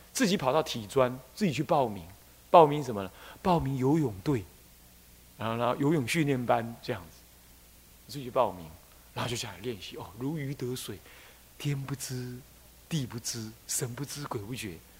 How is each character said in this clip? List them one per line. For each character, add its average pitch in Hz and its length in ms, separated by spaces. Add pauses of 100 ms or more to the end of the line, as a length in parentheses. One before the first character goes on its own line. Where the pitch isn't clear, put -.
(140)
自 262 120
己 202 120
跑 131 160
到 156 100
体 107 240
专， 127 300 (180)
自 214 100
己 160 60
去 127 100
报 139 260
名。 95 180 (440)
报 170 160
名 147 160
什 123 140
么 98 80
呢？ 92 80 (300)
报 175 180
名 135 160
游 135 220
泳 131 160 (100)
队。 123 220 (920)
然 110 120
后， 117 80
然 120 100
后 127 80
游 143 160
泳 135 160
训 160 180
练 127 200
班 117 360
这 123 120
样 95 80 (100)
子， - 60 (920)
自 139 100
己 139 60
去 120 80
报 120 220
名， 87 120 (480)
然 117 120
后 113 40
就 123 60
下 113 140
来 90 80
练 113 240
习。 - 160
哦， - 80 (140)
如 143 180
鱼 139 160
得 127 200
水， 110 240 (600)
天 143 200
不 139 180
知， 123 420 (500)
地 147 180
不 110 140
知， 110 320 (160)
神 120 260
不 135 120
知， 147 220
鬼 123 120
不 107 160
觉。 98 220 (220)